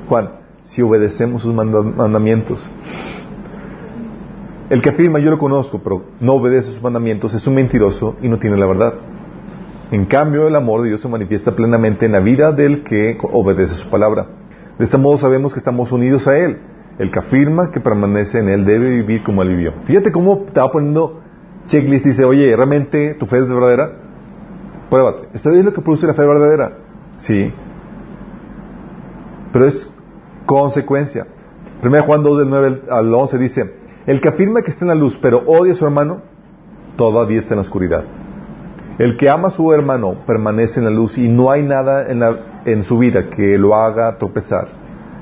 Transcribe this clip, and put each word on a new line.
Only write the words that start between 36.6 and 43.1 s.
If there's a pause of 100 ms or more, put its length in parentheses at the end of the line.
todavía
está
en
la
oscuridad. (960)
El
que
ama
a
su
hermano (100)
permanece
en
la
luz
y
no
hay
nada
en
la,
en
su
vida